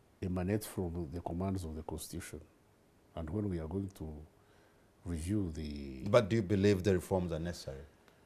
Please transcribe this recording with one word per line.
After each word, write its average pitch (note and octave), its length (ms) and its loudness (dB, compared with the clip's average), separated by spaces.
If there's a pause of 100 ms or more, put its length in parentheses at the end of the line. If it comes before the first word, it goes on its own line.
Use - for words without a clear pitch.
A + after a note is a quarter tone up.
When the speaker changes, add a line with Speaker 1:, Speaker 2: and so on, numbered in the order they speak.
(220)
Speaker 1:
emanate F#2 420 2
from F2 480 -4
the F2 80 -6
commands F#2 440 -2
of D#2+ 120 -6
the D#2+ 60 -6
Constitution. D#2+ 580 -8 (760)
And D#2+ 140 -4
when G#2 200 0
we F2 80 0
are D#2 100 -4
going F#2+ 300 -2
to D#2 140 -8 (920)
review F2 500 -2
the C#2+ 540 -6
Speaker 2:
But A2 200 8
do A2+ 80 4
you A2+ 60 4
believe G2 400 6
the G2 120 6
reforms F2+ 380 2
are D#2+ 60 0
necessary? D2+ 460 -6 (420)